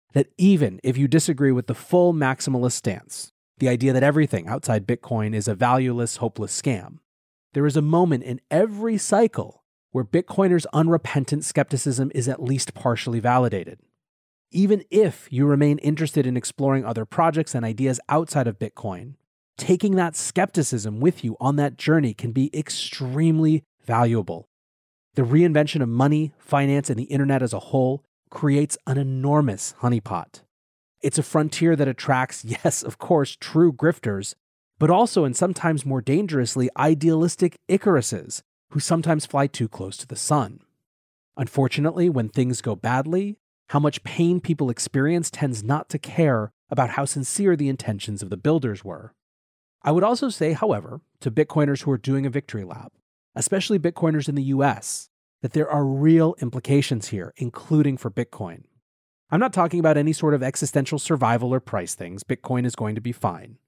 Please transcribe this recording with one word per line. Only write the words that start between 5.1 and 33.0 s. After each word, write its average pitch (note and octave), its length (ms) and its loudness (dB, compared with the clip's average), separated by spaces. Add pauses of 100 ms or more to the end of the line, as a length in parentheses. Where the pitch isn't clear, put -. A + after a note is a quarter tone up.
is G#2+ 120 -2
a A2 80 0
valueless, B2 640 0
hopeless A2 440 -6
scam, A2 380 -4 (540)
there C#3+ 140 2
is C#3 100 2
a D#3 60 2
moment D#3 420 2
in B2+ 160 -8 (100)
every G#3+ 480 0
cycle G#3 640 0 (300)
where B2+ 100 -2
Bitcoiners' F3 680 2
unrepentant D#3 720 0
skepticism C3+ 680 -2
is B2+ 160 -4
at C#3 140 -4
least C3 320 -4
partially A#2 460 -2
validated. A2 580 0 (720)
Even G3 380 2
if F#3 400 2
you C3+ 160 2
remain D3 320 4
interested D3 480 0
in B2+ 100 0
exploring C3+ 480 -2
other A2 200 -4
projects D#3+ 500 0
and A#2+ 100 -2
ideas B2 440 -2
outside D3+ 400 0
of G#2 100 -4
Bitcoin, G#2+ 560 -10 (420)
taking F#3+ 380 0
that E3+ 220 0
skepticism B2 800 -2
with D#3+ 240 0
you A2+ 180 -4
on C3+ 140 0
that C#3+ 240 -2
journey D3+ 360 2
can A#2 180 -8
be C3+ 200 0
extremely D#3 1080 0 (180)
valuable. A2+ 680 0 (680)
The C#3 80 2
reinvention D3+ 600 4
of A#2+ 60 0
money, C#3+ 480 2
finance, C#3 540 0
and A#2 80 -4
the B2 60 -4
internet C#3 400 0
as A2+ 80 -2
a G2 80 -6
whole C3 420 0 (260)
creates D3 580 0
an C3+ 100 -2
enormous C3+ 840 0
honeypot. G#2+ 640 -2 (580)
It's C#3 180 -2
a D#3 40 2
frontier D#3+ 520 0
that C#3+ 140 2
attracts, B2+ 560 -2
<laughs> A2 200 -6
yes, - 180 -2
of - 160 -10
course, - 400 0